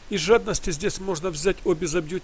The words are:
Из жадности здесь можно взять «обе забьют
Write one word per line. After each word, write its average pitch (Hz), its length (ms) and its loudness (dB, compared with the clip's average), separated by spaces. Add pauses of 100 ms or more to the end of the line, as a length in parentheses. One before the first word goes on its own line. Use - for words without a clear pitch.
(100)
Из 202 100 0
жадности 196 520 2
здесь 175 280 -2
можно 185 300 -2
взять 165 340 0
«обе 175 220 2
забьют 165 380 -2